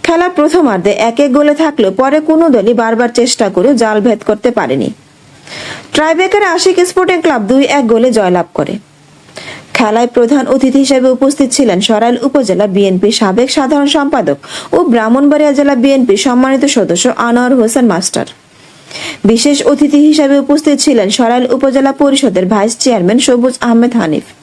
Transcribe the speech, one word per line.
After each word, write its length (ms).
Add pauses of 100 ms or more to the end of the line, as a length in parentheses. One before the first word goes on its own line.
খেলা 220 (100)
প্রথমার্ধে 540 (180)
এক 140
এক 120
গোলে 260
থাকলেও 380
পরে 180 (100)
কোনো 160 (100)
দলই 280
বারবার 360
চেষ্টা 360
করেও 280
জাল 240
ভেদ 220
করতে 300
পারেনি। 300 (1040)
ট্রাইব্রেকারে 520 (100)
আশিক 200 (140)
স্পোর্টিং 340
ক্লাব 260
দুই 120 (160)
এক 140
গোলে 160 (100)
জয়লাভ 300 (100)
করে। 160 (1000)
খেলায় 400
প্রধান 280 (100)
অতিথি 300
হিসেবে 320
উপস্থিত 400
ছিলেন 220 (100)
সরাইল 280 (120)
উপজেলা 460
বিএনপি 360 (100)
সাবেক 360
সাধারণ 400
সম্পাদক 420 (380)
ও 20 (140)
ব্রাহ্মণবাড়িয়া 680
জেলা 240
বিএনপি 320 (120)
সম্মানিত 380 (120)
সদস্য 280 (240)
আনোয়ার 320
হোসেন 320
মাস্টার। 340 (1040)
বিশেষ 260 (140)
অতিথি 380
হিসেবে 360
উপস্থিত 400
ছিলেন 240 (100)
সরাইল 260 (120)
উপজেলা 360 (100)
পরিষদের 500
ভাইস 200 (100)
চেয়ারম্যান 440
সবুজ 280 (140)
আহমেদ 320
হানিফ। 260 (160)